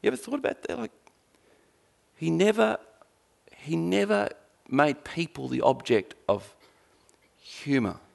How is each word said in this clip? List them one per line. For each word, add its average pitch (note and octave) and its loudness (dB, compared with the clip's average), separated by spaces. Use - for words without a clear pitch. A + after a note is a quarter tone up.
You G#3 4
ever B3 -4
thought C4 -8
about - -4
that? - -6
Like, A3+ -8
he D#3+ -4
never, G#3+ 2
he D#3 -8
never G3+ 0
made C#3 2
people D#3+ -6
the B2+ -2
object B2+ 2
of G2+ -2
humour. B2 -2